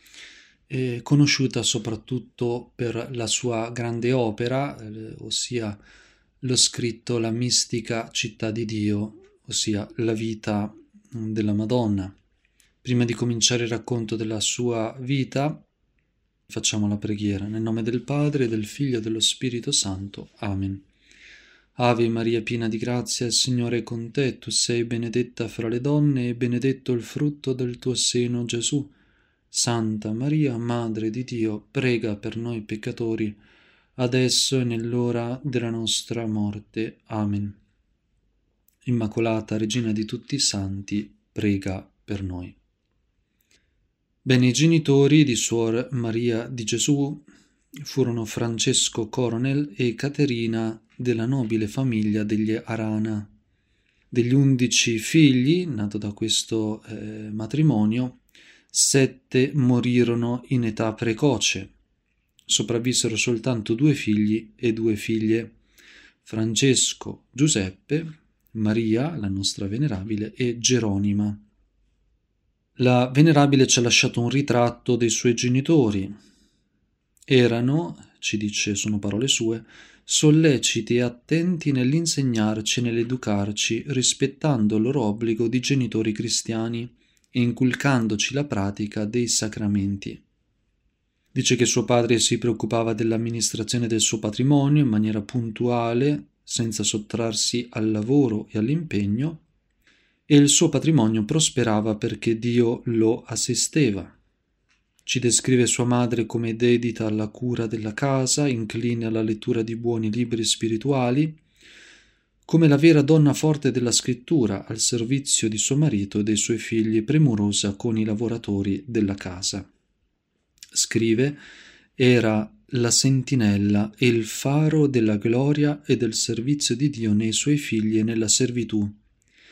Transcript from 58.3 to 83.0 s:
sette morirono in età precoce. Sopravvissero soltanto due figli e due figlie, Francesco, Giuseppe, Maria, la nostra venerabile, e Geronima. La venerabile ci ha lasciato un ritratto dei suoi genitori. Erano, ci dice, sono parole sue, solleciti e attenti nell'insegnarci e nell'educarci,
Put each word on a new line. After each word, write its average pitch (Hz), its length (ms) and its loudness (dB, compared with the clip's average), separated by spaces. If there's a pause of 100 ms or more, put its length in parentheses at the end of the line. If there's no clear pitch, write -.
sette 135 840 2
morirono 120 960 2
in 123 120 2
età 110 300 -2
precoce. 110 800 -2 (760)
Sopravvissero 117 640 0
soltanto 113 600 -2
due 143 180 4
figli 107 640 0
e 117 160 0
due 110 240 0
figlie, 110 600 -2 (680)
Francesco, 110 1080 0
Giuseppe, 147 880 -2 (320)
Maria, 113 640 0
la 101 100 -4
nostra 98 380 -4
venerabile, 107 640 -4
e 120 260 -4
Geronima. 104 800 0 (1400)
La 123 360 4
venerabile 143 540 6
ci - 140 2
ha - 20 2
lasciato 120 400 2
un 120 80 0
ritratto 120 640 2
dei 113 140 2
suoi 117 240 2
genitori. 123 760 2 (1120)
Erano, 127 960 2
ci - 200 -4
dice, 104 360 -4
sono 104 240 -2
parole 104 300 -2
sue, 113 340 0 (400)
solleciti 151 920 4
e 120 80 4
attenti 160 680 -2
nell'insegnarci 123 1120 0
e - 20 0
nell'educarci, 113 1080 -2